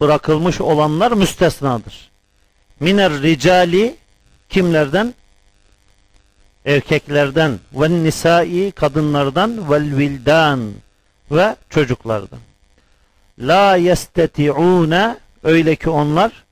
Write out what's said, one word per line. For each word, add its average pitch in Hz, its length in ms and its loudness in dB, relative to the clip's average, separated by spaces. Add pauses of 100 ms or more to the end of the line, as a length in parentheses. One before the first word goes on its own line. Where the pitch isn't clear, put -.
bırakılmış 156 600 0
olanlar 151 500 0
müstesnadır. 139 1000 -2 (680)
Miner 170 420 0
ricali, 175 760 2 (540)
kimlerden? 175 640 0 (1500)
Erkeklerden. 143 960 -2 (140)
Ve 160 300 0
nisai, 170 680 0
kadınlardan. 151 1000 -2
Vel 147 260 -2
vildan, 139 760 0 (600)
ve 185 240 0 (140)
çocuklardan. 117 720 -4 (1000)
La 185 360 2
yesteti'une 170 1400 0 (260)
öyle 160 320 2
ki - 140 -6
onlar 156 420 0 (200)